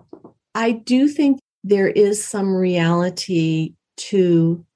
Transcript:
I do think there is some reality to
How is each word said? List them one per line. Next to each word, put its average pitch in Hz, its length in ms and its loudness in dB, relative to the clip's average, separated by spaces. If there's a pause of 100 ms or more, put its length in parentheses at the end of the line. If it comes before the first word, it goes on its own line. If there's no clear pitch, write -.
(540)
I 226 180 0 (120)
do 262 240 2
think 285 320 0 (240)
there 196 240 2
is 208 360 2
some 196 300 -4
reality 175 1200 -2 (220)
to 170 680 0 (120)